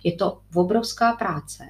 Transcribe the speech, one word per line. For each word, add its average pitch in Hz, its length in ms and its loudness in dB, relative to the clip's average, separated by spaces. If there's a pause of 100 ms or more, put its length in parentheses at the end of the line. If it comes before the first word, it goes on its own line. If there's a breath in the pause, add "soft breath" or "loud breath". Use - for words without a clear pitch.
Je 170 80 2
to 175 280 -2 (140)
obrovská 226 580 2
práce, 185 580 -6